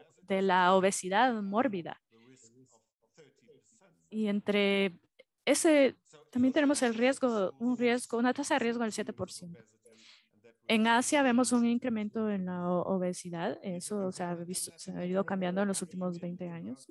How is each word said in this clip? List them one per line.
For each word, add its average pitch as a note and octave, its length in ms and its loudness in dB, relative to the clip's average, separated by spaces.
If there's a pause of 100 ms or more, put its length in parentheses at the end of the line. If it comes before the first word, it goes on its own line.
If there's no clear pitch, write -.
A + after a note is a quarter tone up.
(220)
de F#3+ 200 -2
la F#3 320 4
obesidad G3+ 680 2
mórbida. G3 600 -4 (2000)
Y G#3+ 200 -2
entre G3 680 0 (460)
ese, C#4+ 520 4 (340)
también B3+ 240 2
tenemos D4 280 2
el A#3 120 2
riesgo, A3+ 640 2
un A#3+ 180 0
riesgo, A#3+ 400 0
una B3 160 2
tasa C#4+ 220 -2
de C4+ 60 2
riesgo A#3 220 -2
del G#3+ 100 -2
siete G#3+ 200 -8
por F#3 180 -10
ciento. E3+ 320 -16 (1040)
En A3 180 4
Asia B3 360 4
vemos B3 300 4
un A#3+ 140 4
incremento A3 640 -2
en F#3+ 160 -4
la F3+ 220 -4
o-, F3+ 280 0
obesidad. F3+ 680 -4
Eso F#3+ 480 -6
se F#3 140 -8
ha F3 100 -4
visto, F3 420 -8
se - 160 -12
ha F3 120 -6
ido F#3 200 -2
cambiando F#3 360 -2
en G3+ 80 0
los F#3+ 140 -4
últimos F3+ 360 -6
veinte F3 300 -10
años. F3 420 -12